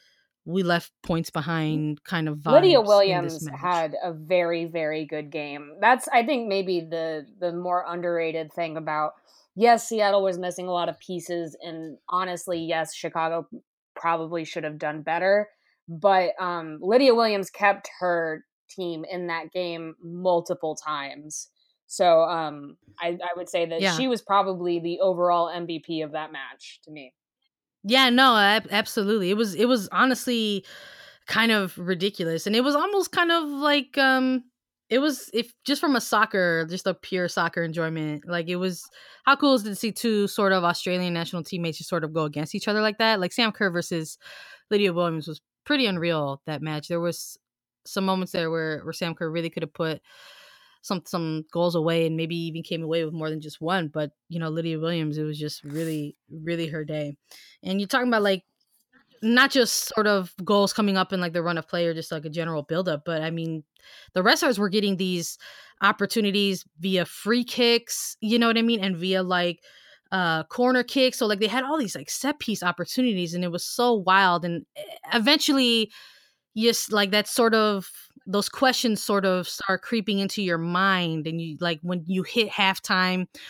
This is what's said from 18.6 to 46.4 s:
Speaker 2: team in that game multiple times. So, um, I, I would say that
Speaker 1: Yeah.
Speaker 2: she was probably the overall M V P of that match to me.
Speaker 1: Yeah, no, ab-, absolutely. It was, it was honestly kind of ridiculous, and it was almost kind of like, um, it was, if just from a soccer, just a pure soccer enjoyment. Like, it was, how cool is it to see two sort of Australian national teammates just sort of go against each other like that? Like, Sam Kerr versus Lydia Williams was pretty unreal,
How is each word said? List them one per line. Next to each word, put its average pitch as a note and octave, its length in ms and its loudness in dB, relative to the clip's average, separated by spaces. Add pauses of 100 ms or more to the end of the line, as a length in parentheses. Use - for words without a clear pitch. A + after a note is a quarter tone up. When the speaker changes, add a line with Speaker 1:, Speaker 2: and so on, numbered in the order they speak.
Speaker 2:
team E3+ 400 -8
in F3+ 200 -6
that E3 240 -6
game E3 500 -6
multiple E3+ 720 -2
times. D3 720 -10 (380)
So, E3+ 360 6
um, D#3 560 -4 (200)
I, F3 240 -4
I F3 140 -4
would F3+ 140 -10
say E3+ 160 0
that E3 160 -4
Speaker 1:
Yeah. F#3 140 2
Speaker 2:
she C4 120 0
was A#3+ 140 -2
probably F#3 580 0
the E3+ 200 -4
overall F3 500 2
M F3 160 -6
V E3 120 -6
P D#3+ 220 -6
of D3+ 120 -6
that D#3 200 -8
match C3+ 520 -14
to D#3+ 60 -20
me. C#3+ 220 -18 (720)
Speaker 1:
Yeah, B3+ 240 4
no, B3 280 6
ab-, G#3 340 4
absolutely. G#3 580 0
It G3 80 2
was, G#3 180 0
it G3 120 2
was A#3+ 220 2
honestly A3 760 0 (640)
kind A3+ 260 2
of G3+ 240 0
ridiculous, F3 720 -2
and G#3 100 0
it A#3+ 60 4
was C#4+ 120 2
almost F#4 380 0
kind F4 180 2
of E4+ 140 2
like, C#4+ 540 0
um, C4 460 4 (440)
it A#3+ 120 2
was, C#4+ 340 0
if A3+ 180 -4 (120)
just C#4 160 0
from C#4+ 160 2
a A3+ 40 0
soccer, F#3 720 2
just F3+ 160 -6
a F#3 80 0
pure F3+ 340 -4
soccer E3+ 340 -2
enjoyment. D#3+ 640 -4
Like, E3+ 220 -4
it F3+ 80 -2
was, F#3 320 -4 (360)
how C#4 120 4
cool C#4 180 4
is G#3+ 120 0
it G#3+ 40 -6
to G3+ 40 -6
see G#3 180 -4
two G#3+ 360 0
sort G3 240 2
of F#3 120 2
Australian F3+ 480 0
national E3+ 300 -4
teammates E3+ 340 -6
just - 140 -14
sort E3 140 -2
of D#3 100 -6
go D#3+ 100 0
against D3+ 300 -6
each G3+ 140 -6
other G#3+ 120 0
like G#3+ 180 0
that? A3 220 2
Like, F3+ 140 -2
Sam A3+ 180 2
Kerr G3+ 180 0
versus E3+ 460 -4 (540)
Lydia G3+ 240 2
Williams E3 340 -2
was D#3 140 -12 (220)
pretty C#4 200 2
unreal, E3 640 0